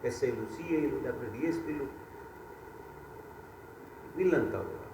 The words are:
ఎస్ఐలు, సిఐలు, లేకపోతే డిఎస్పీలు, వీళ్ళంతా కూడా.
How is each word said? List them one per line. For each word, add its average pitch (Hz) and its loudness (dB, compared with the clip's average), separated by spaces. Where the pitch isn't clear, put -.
ఎస్ఐలు, 117 2
సిఐలు, 160 2
లేకపోతే - -2
డిఎస్పీలు, 151 0
వీళ్ళంతా 160 8
కూడా. - -8